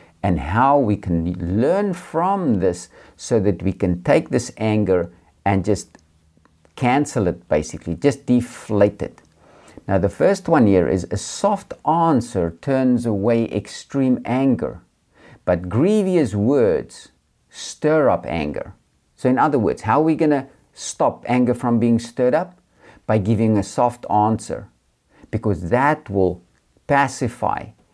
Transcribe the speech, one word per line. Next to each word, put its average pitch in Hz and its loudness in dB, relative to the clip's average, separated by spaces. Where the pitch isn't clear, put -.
and 87 0
how 120 2
we 107 0
can 90 -2
learn 190 0
from 170 -2
this 90 -2
so - -2
that 95 -2
we 95 -2
can 90 -2
take - 0
this 123 -2
anger 98 0
and 98 2
just 98 -2
cancel 127 0
it, 87 -4
basically, - -2
just - -2
deflate 107 0
it. - -12
Now, 98 2
the 95 2
first 190 0
one 147 4
here 90 2
is, 87 -2
"A 101 -4
soft - -4
answer 120 0
turns 127 0
away 113 0
extreme 127 -2
anger, 123 0
but 90 0
grievous 170 2
words 104 0
stir 151 0
up 87 0
anger." 76 -6
So - -2
in 127 2
other 143 2
words, 87 0
how 120 2
are 156 2
we 160 2
gonna 151 0
stop - -4
anger 123 2
from 117 0
being 117 2
stirred 123 -2
up? 180 -4
By 107 2
giving 107 2
a 98 0
soft - -2
answer, 107 -2
because 92 -2
that 143 0
will 92 0
pacify - -2